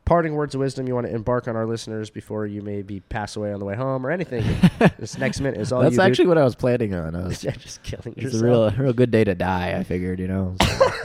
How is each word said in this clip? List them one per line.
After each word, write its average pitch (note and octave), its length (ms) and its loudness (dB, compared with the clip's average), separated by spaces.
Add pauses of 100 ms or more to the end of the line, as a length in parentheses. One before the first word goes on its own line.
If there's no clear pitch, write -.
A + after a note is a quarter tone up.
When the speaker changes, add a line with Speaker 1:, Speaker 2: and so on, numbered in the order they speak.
Speaker 1:
parting E3 280 4
words D3 220 -2
of C3 60 -2
wisdom C3+ 260 -2
you B2 80 -2
wanna A#2+ 140 -2
embark A#2+ 380 -2
on A2+ 80 -4
our A2+ 120 -2
listeners A2 420 -6
before G#2+ 380 -8
you G2+ 160 -8
maybe G2+ 380 -8
pass - 340 -8
away G#2 180 -4
on G2+ 60 -6
the G2+ 60 -6
way G2 100 -4
home C3 280 -4
or C3 60 -4
anything. C#3+ 340 -4
Speaker 2:
<laughs> - 540 4
Speaker 1:
This - 220 -10
next C3 220 -2
minute C3+ 200 -2
is C3 100 -2
all B2+ 120 2
Speaker 2:
That's B2+ 100 6
Speaker 1:
you, B2 60 4
dude. - 100 6
Speaker 2:
actually F3+ 200 4
what E3 100 6
I D3 40 6
was B2 120 2
planning A#2+ 400 0
on. D#2+ 200 -4
I F#2 120 -4
was F2 160 -6
Speaker 1:
<laughs> - 0 -
Yeah, - 80 -4
just - 320 -12
killing - 340 -12
Speaker 2:
it's B2 160 -6
a A2 60 0
Speaker 1:
yourself. A2+ 340 4
Speaker 2:
real, C3+ 120 -2
real C3 80 2
good A#2+ 180 2
day A2 120 6
to G2 120 2
die, F2+ 420 -2
I F#2 60 -4
figured, F2+ 360 -4
you F#2 80 -4
know. F#2 280 -2 (500)